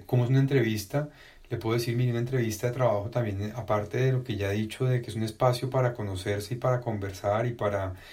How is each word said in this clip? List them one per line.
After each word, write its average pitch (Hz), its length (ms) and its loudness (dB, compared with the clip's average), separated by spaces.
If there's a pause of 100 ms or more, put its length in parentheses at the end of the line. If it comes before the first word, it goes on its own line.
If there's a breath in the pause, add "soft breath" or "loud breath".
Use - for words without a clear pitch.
cómo 123 180 4
es 117 60 0
una 131 100 6
entrevista. 135 720 2 (400 loud breath)
Le 117 80 -4
puedo 113 200 0
decir, 117 180 0
mire, 123 160 2
una 117 80 0
entrevista 120 480 0
de 120 60 -2
trabajo 113 360 2
también, 104 320 -2
eh, 107 140 -4
aparte 107 420 -2
de 131 160 4
lo 127 100 0
que 107 140 -4
ya 98 140 0
he 104 40 0
dicho, 110 300 -2
de 127 160 2
que - 100 -10
es - 40 -6
un 110 80 -2
espacio 127 460 2
para 127 240 2
conocerse 101 640 -4
y - 20 -8
para 127 240 0
conversar 104 640 -2
y 117 60 -4
para 101 420 -2 (180 loud breath)